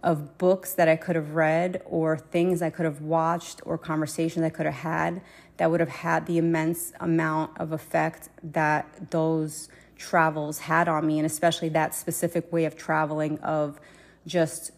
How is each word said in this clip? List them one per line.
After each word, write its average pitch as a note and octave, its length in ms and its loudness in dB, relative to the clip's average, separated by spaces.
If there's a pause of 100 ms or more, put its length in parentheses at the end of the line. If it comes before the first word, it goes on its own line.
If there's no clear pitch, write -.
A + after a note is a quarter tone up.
of D3+ 340 -2
books F3+ 380 2
that E3 140 4
I D#3+ 80 6
could E3 200 -2
have D3+ 180 -4
read E3 520 2
or D#3+ 320 0
things F3 420 0
I E3 100 0
could E3 140 -2
have D3 160 -2
watched E3 640 0
or E3 140 -4
conversations E3 680 -2
I D#3+ 60 2
could D#3 160 -4
have C#3 80 -2
had E3 480 -2 (340)
that E3 140 2
would E3 100 2
have E3 80 2
had E3 380 -2
the E3+ 100 0
immense E3 640 0
amount D#3+ 600 0
of D#3+ 140 -4
effect D#3+ 560 -2 (140)
that D#3 680 -2
those D#3+ 560 0 (280)
travels D#3 640 0
had E3 280 2
on D#3 180 2
me, D#3 120 2
and D3+ 60 2
especially D#3+ 460 0
that D#3 240 0
specific - 580 -4
way E3 120 2
of D#3 120 -4
traveling, D#3 600 0
of D3+ 420 -2 (460)
just D#3+ 520 0